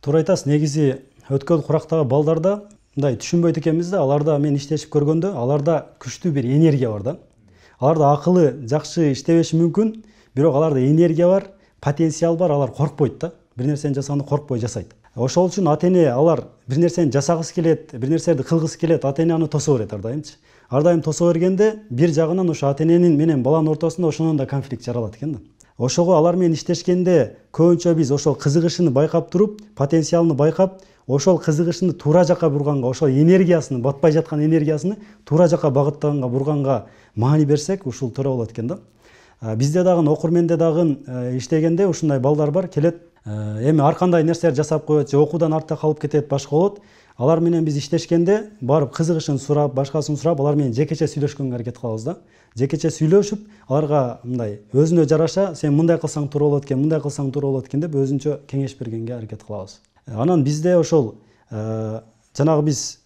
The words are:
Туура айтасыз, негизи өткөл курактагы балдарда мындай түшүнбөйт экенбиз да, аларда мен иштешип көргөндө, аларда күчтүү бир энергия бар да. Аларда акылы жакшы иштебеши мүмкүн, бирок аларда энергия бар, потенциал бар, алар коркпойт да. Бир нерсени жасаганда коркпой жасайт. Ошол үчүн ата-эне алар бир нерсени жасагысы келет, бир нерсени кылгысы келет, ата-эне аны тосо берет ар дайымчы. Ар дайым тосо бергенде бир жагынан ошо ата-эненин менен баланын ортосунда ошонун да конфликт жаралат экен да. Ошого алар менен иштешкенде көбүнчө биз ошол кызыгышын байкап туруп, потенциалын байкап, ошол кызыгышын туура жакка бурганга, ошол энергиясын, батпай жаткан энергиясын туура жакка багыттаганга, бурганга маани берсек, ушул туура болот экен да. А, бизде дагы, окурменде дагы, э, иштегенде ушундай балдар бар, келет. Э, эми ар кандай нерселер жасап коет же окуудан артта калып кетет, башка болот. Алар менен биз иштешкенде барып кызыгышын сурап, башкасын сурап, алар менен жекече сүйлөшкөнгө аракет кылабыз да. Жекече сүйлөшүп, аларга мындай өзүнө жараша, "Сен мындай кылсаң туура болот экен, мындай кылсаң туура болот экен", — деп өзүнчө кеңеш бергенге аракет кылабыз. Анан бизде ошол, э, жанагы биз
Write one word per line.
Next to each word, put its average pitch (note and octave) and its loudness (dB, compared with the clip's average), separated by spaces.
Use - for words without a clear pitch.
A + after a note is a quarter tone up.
Туура D3 2
айтасыз, C#3+ 0
негизи D3 0
өткөл C#3 0
курактагы D#3 0
балдарда D#3+ 0
мындай C#3 -2
түшүнбөйт E3+ 0
экенбиз E3 -2
да, F#3 0
аларда D3 0
мен C#3+ 0
иштешип D3 -8
көргөндө, D#3+ 0
аларда C#3 -2
күчтүү D#3 -6
бир C3 -2
энергия C#3 2
бар G#2 -8
да. C#3 -6
Аларда D3 4
акылы D3 2
жакшы D3+ -2
иштебеши D#3+ 0
мүмкүн, G3 0
бирок C#3 2
аларда C#3+ 2
энергия D#3+ 4
бар, F#3+ 2
потенциал E3 0
бар, E3+ 0
алар C#3+ -2
коркпойт C#3+ -2
да. E3+ -8
Бир B2 -4
нерсени D3 -4
жасаганда C#3+ -4
коркпой D3 -4
жасайт. A2 -8
Ошол C3 0
үчүн F3 -2
ата-эне E3+ 2
алар D3+ 2
бир C3 -2
нерсени E3+ 2
жасагысы D#3 -2
келет, E3 0
бир B2+ -6
нерсени D#3 0
кылгысы E3 -2
келет, E3 0
ата-эне E3 0
аны E3 0
тосо D3 0
берет A2 -6
ар G2+ -8
дайымчы. C3 -10
Ар C#3 0
дайым E3+ 4
тосо E3+ 0
бергенде F#3+ 0
бир D3+ 2
жагынан E3 0
ошо C#3+ -2
ата-эненин E3 4
менен D3 2
баланын D#3 2
ортосунда D#3+ -2
ошонун D#3+ -2
да C3+ 0
конфликт C3 -8
жаралат A#2 -6
экен D3+ -8
да. A#2+ -10
Ошого E3+ 2
алар E3+ 4
менен F3 2
иштешкенде F3 0
көбүнчө E3+ 4
биз D3 2
ошол C#3+ 0
кызыгышын D#3+ 0
байкап D#3 0
туруп, G#3 0
потенциалын D#3+ 2
байкап, D#3+ 0
ошол C#3+ 2
кызыгышын E3 0
туура E3+ 4
жакка E3 2
бурганга, C#3+ -2
ошол C3 0
энергиясын, D#3+ 4
батпай C#3 2
жаткан D3+ 0
энергиясын D#3 0
туура E3 4
жакка D3+ 2
багыттаганга, C#3+ -2
бурганга C3+ -2
маани C#3+ 2
берсек, D3 -2
ушул B2 -8
туура C3+ -4
болот A#2+ -4
экен A#2 -8
да. F3+ -8
А, A2 -6
бизде D3 0
дагы, E3+ 2
окурменде E3 0
дагы, D#3+ 0
э, B2+ -6
иштегенде E3 0
ушундай D3 0
балдар D3 2
бар, F3+ -2
келет. E3+ -2
Э, G#2+ -4
эми D#3 4
ар D3 4
кандай F3 2
нерселер E3 0
жасап D3+ -2
коет D3+ 0
же C#3 0
окуудан D#3 2
артта D3+ -4
калып D3+ -2
кетет, D3 -2
башка C#3 -4
болот. F#3+ 0
Алар D#3+ 2
менен E3+ 0
биз D3 -2
иштешкенде E3+ 0
барып C#3+ 0
кызыгышын D#3 -2
сурап, D3 -2
башкасын C#3 -4
сурап, D3 -2
алар D3 0
менен C#3 0
жекече D#3 -2
сүйлөшкөнгө C#3 -6
аракет A#2 -10
кылабыз A2 -8
да. D#3+ -8
Жекече C#3 -2
сүйлөшүп, G3 2
аларга C#3 -2
мындай A#2 -8
өзүнө D#3+ 4
жараша, D#3+ 0
"Сен D3 -2
мындай E3 2
кылсаң D3 -6
туура D3 0
болот C#3+ 0
экен, C3 -2
мындай D#3 0
кылсаң C#3 -6
туура C#3+ -4
болот C3+ -4
экен", — C#3 -4
деп D#3+ -6
өзүнчө C#3 -2
кеңеш C3+ -6
бергенге A2+ -10
аракет A2 -14
кылабыз. G#2 -14
Анан C3+ 0
бизде D#3 2
ошол, D3+ 2
э, A2 -6
жанагы D#3 2
биз - -4